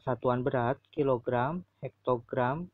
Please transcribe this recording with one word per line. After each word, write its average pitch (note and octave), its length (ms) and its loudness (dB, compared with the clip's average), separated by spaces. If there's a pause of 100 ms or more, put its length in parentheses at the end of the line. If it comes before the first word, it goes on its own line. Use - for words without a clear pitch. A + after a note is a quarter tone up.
satuan B2 420 0
berat, C3 380 0 (100)
kilogram, C3+ 720 0 (220)
hektogram, B2+ 880 -2